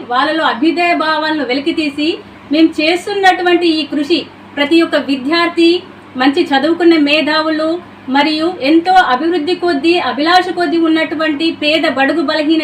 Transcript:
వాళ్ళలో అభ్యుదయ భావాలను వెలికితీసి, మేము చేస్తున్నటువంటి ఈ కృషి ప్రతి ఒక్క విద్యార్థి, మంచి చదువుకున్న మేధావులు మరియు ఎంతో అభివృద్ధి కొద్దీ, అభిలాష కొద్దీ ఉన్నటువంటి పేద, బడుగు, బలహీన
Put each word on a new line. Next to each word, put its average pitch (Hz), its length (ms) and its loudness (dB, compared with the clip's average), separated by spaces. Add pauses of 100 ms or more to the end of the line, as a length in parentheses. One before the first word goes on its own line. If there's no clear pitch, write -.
వాళ్ళలో 302 360 -2
అభ్యుదయ 311 520 0
భావాలను 311 500 -2
వెలికితీసి, 294 720 -4 (320)
మేము 320 180 4 (120)
చేస్తున్నటువంటి 349 840 0
ఈ 311 180 0
కృషి 294 400 -2 (300)
ప్రతి 285 260 2
ఒక్క 320 140 0
విద్యార్థి, 330 880 0 (340)
మంచి 277 260 2
చదువుకున్న 330 540 2
మేధావులు 311 840 0 (300)
మరియు 311 520 0
ఎంతో 330 300 2
అభివృద్ధి 349 640 2
కొద్దీ, 339 440 0
అభిలాష 359 500 0
కొద్దీ 339 280 -2
ఉన్నటువంటి 320 840 0
పేద, 311 280 0
బడుగు, 277 320 0
బలహీన 311 420 0